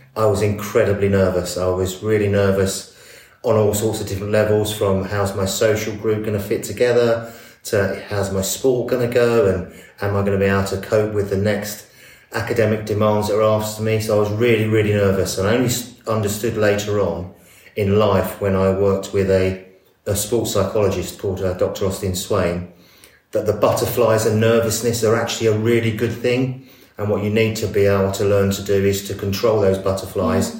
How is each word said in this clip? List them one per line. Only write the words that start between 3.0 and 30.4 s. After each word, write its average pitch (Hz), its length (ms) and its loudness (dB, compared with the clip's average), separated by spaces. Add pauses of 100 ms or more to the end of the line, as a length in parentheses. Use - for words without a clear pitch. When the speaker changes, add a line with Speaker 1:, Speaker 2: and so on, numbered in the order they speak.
Speaker 1:
on 113 120 2
all 104 180 4
sorts 107 280 -2
of 101 60 -8
different 95 240 -6
levels, 107 440 2
from 95 300 0
how's 101 300 -4
my 98 100 -2
social 107 500 0
group 107 300 -2
gonna 104 140 -2
fit 101 240 -4
together, 117 680 0 (320)
to 98 460 -2
how's 98 220 -4
my 95 100 -2
sport 123 480 -2
gonna 123 180 0
go, 117 400 4
and 90 260 -2 (280)
am 101 140 -2
I 98 80 0
gonna 98 140 0
be 95 80 2
able 98 200 2
to 98 160 -4
cope 107 320 0
with 101 180 -2
the 95 60 0
next 101 480 -4 (480)
academic 110 520 0
demands 107 440 0
that 101 80 0
are 110 60 2
after 107 380 0
me. 110 200 0
So 107 160 0
I - 20 4
was 101 120 2
really, 110 360 2
really 107 260 2
nervous, 95 440 0
and 95 100 0
I 110 60 2
only 123 140 2
s-, - 260 -6 (140)
understood 107 500 -2
later 104 420 0
on 90 340 -4 (440)
in 101 200 2
life 98 440 2
when 98 140 2
I 95 160 4
worked 95 420 0
with 95 180 2
a, 95 340 0 (400)
a 104 100 -2
sports 113 380 -2
psychologist 92 640 -2
called, 95 220 -4
uh, 92 120 -2
Doctor 95 320 -2
Austin 92 300 -4
Swain, 87 580 -2 (580)
that 101 140 -2
the 104 80 2
butterflies 113 720 2
and 107 160 2
nervousness 113 640 2
are 110 100 4
actually 113 320 -2
a 107 100 4
really 113 380 0
good 113 180 -2
thing. 127 540 -2 (300)
And 101 120 -4
what 98 140 0
you 104 60 -2
need 107 280 2
to 104 100 -4
be 101 180 2
able 98 280 2
to 104 120 -2
learn 98 260 2
to 98 120 -4
do 101 100 0 (120)
is 98 220 0
to - 60 -8
control 101 480 0
those 95 160 2
butterflies 95 760 -2